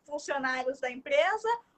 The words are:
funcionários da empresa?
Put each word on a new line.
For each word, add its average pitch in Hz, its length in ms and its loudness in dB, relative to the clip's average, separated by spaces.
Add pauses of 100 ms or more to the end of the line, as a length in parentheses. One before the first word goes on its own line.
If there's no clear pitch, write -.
funcionários 262 760 -2
da 254 120 -2
empresa? 311 580 2 (300)